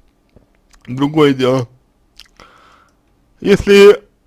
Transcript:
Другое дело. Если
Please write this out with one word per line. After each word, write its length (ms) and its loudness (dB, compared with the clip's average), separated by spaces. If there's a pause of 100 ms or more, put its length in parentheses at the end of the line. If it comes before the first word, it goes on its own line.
(880)
Другое 480 -2
дело. 340 -4 (1700)
Если 640 2 (240)